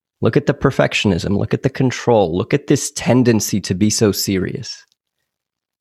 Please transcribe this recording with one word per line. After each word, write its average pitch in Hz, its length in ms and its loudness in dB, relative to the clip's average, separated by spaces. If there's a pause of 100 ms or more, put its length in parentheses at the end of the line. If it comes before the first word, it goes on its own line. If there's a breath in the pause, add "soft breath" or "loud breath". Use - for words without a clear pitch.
(220)
Look 113 160 0
at 143 100 2
the 143 80 2
perfectionism. 101 840 0
Look 110 160 -2
at - 80 -2
the 135 80 -2
control. 117 680 0
Look 95 180 -2
at 143 140 -2
this - 240 0
tendency 117 680 2
to 95 140 -4
be 104 160 2
so 104 200 2
serious. - 720 -6 (960)